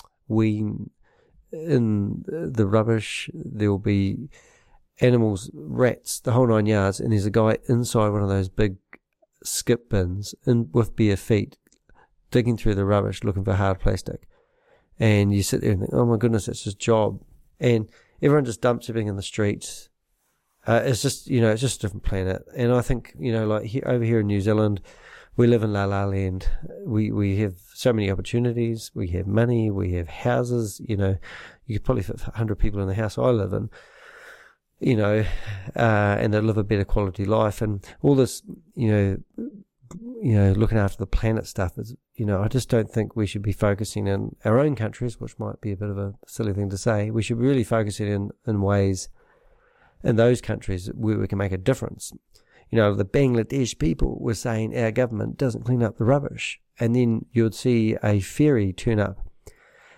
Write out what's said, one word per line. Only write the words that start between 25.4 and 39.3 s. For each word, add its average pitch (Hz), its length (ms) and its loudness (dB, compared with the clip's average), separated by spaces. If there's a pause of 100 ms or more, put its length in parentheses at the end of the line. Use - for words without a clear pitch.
live 117 160 4
in 107 100 -2
La 101 120 0
La 101 200 0
Land. 95 420 -2 (380)
We, 110 260 0
we 101 260 0
have 101 180 0 (180)
so - 180 2
many 104 200 2
opportunities. 117 840 -2
We 104 140 -4
have 92 180 -4
money. 113 460 2
We 95 220 -2
have 85 140 -4
houses. 123 800 -2
You 107 120 -2
know, 98 200 0 (480)
you 104 140 -4
could - 60 -8
probably 120 180 0
fit 117 240 -8
a - 100 -8
hundred 107 220 -2
people 101 200 2
in 98 80 -2
the 95 60 -2
house 110 240 -2
I 123 140 2
live 98 220 0
in, 107 180 -4 (1080)
you 131 180 2
know, 104 280 2 (500)
uh, 104 440 2
and 113 120 0
they 104 100 2
live 110 180 2
a 101 40 0
better 101 220 0
quality 101 400 -2
life. 107 380 0
And 104 200 -4 (200)
all 143 100 6
this, 131 300 2 (320)
you 110 160 2
know, 98 260 2 (1040)